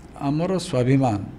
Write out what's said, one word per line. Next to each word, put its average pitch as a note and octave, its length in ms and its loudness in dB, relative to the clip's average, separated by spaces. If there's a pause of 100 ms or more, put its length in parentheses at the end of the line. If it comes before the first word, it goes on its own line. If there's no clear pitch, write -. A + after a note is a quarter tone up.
(200)
ଆମର D#3+ 360 0
ସ୍ୱାଭିମାନ B2+ 680 2 (140)